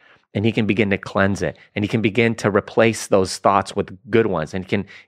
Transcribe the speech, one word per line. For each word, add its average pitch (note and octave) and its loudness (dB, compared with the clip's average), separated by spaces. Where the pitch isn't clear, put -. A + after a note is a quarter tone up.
and G#2 0
he A2+ 2
can G#2+ 0
begin G2+ 0
to F#2+ 0
cleanse G2 0
it, D#2 -4
and G#2+ -2
he G#2 -2
can A2+ -2
begin A2+ 2
to A2 -2
replace A2 0
those F#2+ 0
thoughts G2 0
with F#2+ -6
good A2+ 4
ones, D#2+ -4
and F#2 -6
he - -18
can G2 -2